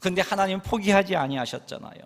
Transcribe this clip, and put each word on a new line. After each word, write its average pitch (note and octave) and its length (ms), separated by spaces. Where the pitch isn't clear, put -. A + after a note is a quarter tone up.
근데 F#3 200
하나님은 F#3+ 420
포기하지 G3 540
아니하셨잖아요. C3+ 880